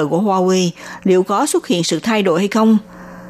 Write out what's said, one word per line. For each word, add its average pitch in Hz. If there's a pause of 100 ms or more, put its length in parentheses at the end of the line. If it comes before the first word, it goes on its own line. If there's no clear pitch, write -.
(100)
của 165
Huawei, 185 (340)
liệu 185
có 208
xuất -
hiện 175
sự 160
thay 214
đổi 170
hay 196
không? 220 (520)